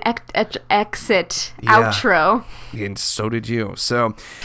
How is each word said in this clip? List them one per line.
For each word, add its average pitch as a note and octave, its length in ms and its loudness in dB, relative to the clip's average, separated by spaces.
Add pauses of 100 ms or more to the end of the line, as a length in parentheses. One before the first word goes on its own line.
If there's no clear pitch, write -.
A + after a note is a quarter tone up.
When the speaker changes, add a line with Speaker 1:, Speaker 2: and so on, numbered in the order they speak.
Speaker 1:
ex-, A#3 180 -2 (100)
ex-, - 240 -2 (120)
exit G#3 840 0 (100)
Speaker 2:
Yeah. G#3+ 300 6
Speaker 1:
outro. F#3+ 540 2 (260)
Speaker 2:
And G2+ 260 -6
so - 300 -2
did A2+ 220 -4
you. A2 260 -2
So, A#2+ 400 0 (300)